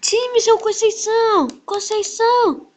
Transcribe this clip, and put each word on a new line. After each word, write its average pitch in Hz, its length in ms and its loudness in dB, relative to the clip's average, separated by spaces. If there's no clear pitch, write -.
Time, 494 400 0
seu 453 180 2
Conceição! 427 880 0
Conceição! 427 1120 -2